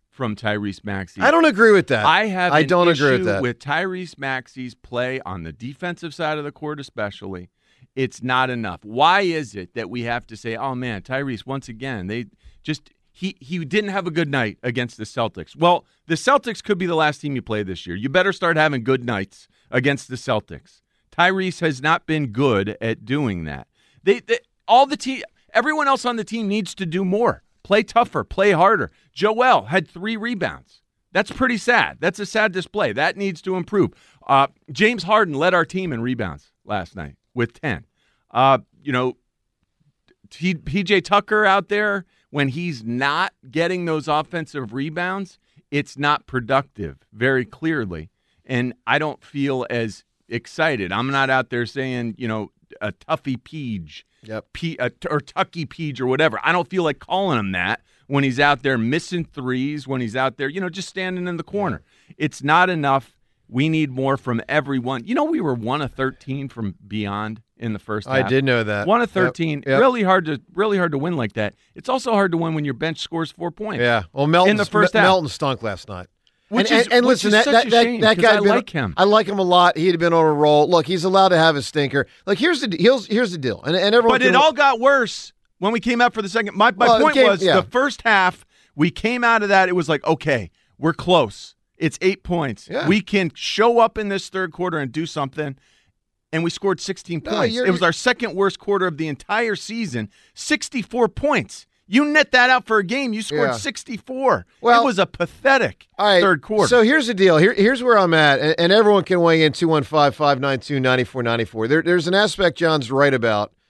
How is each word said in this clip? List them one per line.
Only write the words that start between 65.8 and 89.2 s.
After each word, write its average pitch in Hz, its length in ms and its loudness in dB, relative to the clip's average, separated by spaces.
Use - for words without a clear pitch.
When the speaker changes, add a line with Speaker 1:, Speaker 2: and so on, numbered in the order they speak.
Speaker 1:
of 123 100 -6
thirteen 135 560 -6
from 104 280 -8
beyond 107 560 -8
in 113 140 -6
the 101 80 -8
first 104 280 -8
Speaker 2:
I 131 120 0
Speaker 1:
half. 117 80 0
Speaker 2:
did 135 160 2
know 123 180 2
that. 104 240 -4
Speaker 1:
One 226 160 2
of 233 60 -2
Speaker 2:
Yep. - 40 -18
Speaker 1:
thirteen. 165 540 -2
Speaker 2:
Yep. 135 140 2
Speaker 1:
Really 247 240 2
hard 185 220 2
to, 151 140 -4
really 202 240 0
hard 170 140 0
to 139 60 -2
win 165 180 -2
like 113 160 -4
that. 104 220 -4
It's - 140 -12
also 254 240 -2
hard 196 180 2
to 165 80 -2
win 165 160 -2
when 151 100 -4
your 135 100 -4
bench 156 260 -6
scores 165 320 -8
four 170 180 -8
points 208 300 -8
Speaker 2:
Yeah. 120 320 2
Well, 143 160 0
Melton, 180 240 4
Speaker 1:
in 214 40 0
the 208 80 0
first 208 300 2
Speaker 2:
Mel-, 214 80 4
Speaker 1:
half. 190 60 6
Speaker 2:
Melton 185 200 2
stunk 131 360 -4
last 101 240 -8
night. 90 180 -14
Speaker 1:
Which 240 220 0
Speaker 2:
And, 226 100 6
Speaker 1:
is, 233 60 2
Speaker 2:
and, 240 60 -6
and 247 140 6
Speaker 1:
which 254 180 4
Speaker 2:
listen, - 40 0
Speaker 1:
is 208 40 2
Speaker 2:
that, 220 120 6
Speaker 1:
such 285 80 2
Speaker 2:
that, 240 140 6
Speaker 1:
a 214 40 -4
Speaker 2:
that, 233 120 6
Speaker 1:
shame, 233 200 0
Speaker 2:
that 214 140 4
Speaker 1:
'cause 175 60 0
Speaker 2:
guy 226 80 6
Speaker 1:
I 214 40 6
Speaker 2:
had 208 80 2
been, 202 80 4
Speaker 1:
like 240 200 0
him. 165 280 -4
Speaker 2:
I 185 60 4
like 208 220 4
him 202 120 -4
a 190 40 0
lot. 180 340 6
He 160 100 0
had 170 120 2
been 170 140 2
on 165 120 4
a 156 80 4
roll. 147 360 4
Look, 165 180 2
he's 170 160 -2
allowed 190 280 4
to 175 80 4
have 160 180 4
a 135 60 -4
stinker. 139 440 -2
Like, 190 120 0
here's 294 220 0
the 269 80 -4
d-, 170 100 -4
here's, 226 280 4
here's 214 260 0
the 175 60 -8
deal. 123 240 -4
And, 156 120 -4
and 202 200 2
everyone 240 240 4
Speaker 1:
But 247 40 -2
it 254 100 4
Speaker 2:
can 240 40 4
Speaker 1:
all 302 160 6
got 269 260 2
worse 262 540 0
when 202 140 -2
we 240 80 -2
came 240 220 0
out 240 100 4
for 220 80 -6
the 196 80 -6
second. 208 260 -4
My, 214 180 4
my 214 140 0
Speaker 2:
Well, 233 120 6
the 277 60 4
Speaker 1:
point 302 100 4
Speaker 2:
game, 262 120 6
Speaker 1:
was, 190 160 2
Speaker 2:
yeah. 190 140 4
Speaker 1:
the 185 60 4
first 262 400 -2
half, 196 420 2
we 160 160 2
came 240 340 -2